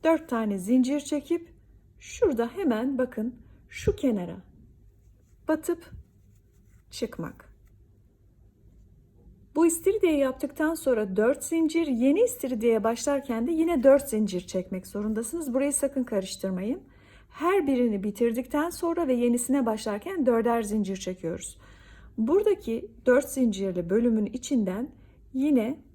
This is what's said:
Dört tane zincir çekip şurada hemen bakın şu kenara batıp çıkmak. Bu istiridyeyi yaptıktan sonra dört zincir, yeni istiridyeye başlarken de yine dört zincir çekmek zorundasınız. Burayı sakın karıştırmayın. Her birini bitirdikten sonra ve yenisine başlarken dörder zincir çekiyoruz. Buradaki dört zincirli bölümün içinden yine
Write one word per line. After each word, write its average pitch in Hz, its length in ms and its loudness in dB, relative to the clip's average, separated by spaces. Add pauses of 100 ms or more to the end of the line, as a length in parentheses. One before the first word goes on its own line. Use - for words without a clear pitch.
Dört 320 260 2
tane 220 280 -2
zincir 254 420 2
çekip 302 540 -4 (460)
şurada 240 560 0
hemen 262 420 0
bakın 247 380 -4 (340)
şu - 260 -2
kenara 185 420 -2 (1080)
batıp 320 440 -2 (960)
çıkmak. - 640 -10 (2000)
Bu 320 100 4
istiridyeyi 339 540 2
yaptıktan 277 560 -2
sonra 214 400 0
dört 226 280 2
zincir, 330 440 0
yeni 277 340 4
istiridyeye 240 640 0
başlarken 240 640 -2
de 339 40 -2
yine 320 320 2
dört 277 260 8
zincir 202 320 0
çekmek 185 460 -6
zorundasınız. 226 680 -4
Burayı 269 200 2
sakın 269 300 -2
karıştırmayın. 190 800 -4 (460)
Her 349 380 0
birini 240 360 2
bitirdikten 240 680 0
sonra 339 380 -2
ve 262 60 2
yenisine 240 520 2
başlarken 220 600 -2
dörder 233 380 2
zincir 202 340 -2
çekiyoruz. 185 600 -8 (600)
Buradaki 285 720 0 (140)
dört 262 240 4
zincirli 190 600 -2
bölümün 220 360 2
içinden 220 680 -2 (420)
yine 262 460 2 (160)